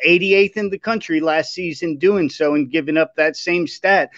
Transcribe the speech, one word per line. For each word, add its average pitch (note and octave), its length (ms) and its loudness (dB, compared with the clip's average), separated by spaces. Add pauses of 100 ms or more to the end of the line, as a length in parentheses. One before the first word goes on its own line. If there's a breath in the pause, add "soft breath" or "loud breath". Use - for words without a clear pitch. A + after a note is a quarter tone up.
eighty-eighth F#3+ 540 2
in G3+ 140 -4
the G3 80 -8
country G#3 400 -2
last D#3 340 0
season E3 440 -6
doing F3+ 340 2
so D3 240 0
and C3+ 160 0
giving D#3 260 0
up D#3+ 180 0
that D#3 200 0
same F3 320 -2
stat. F#3 500 0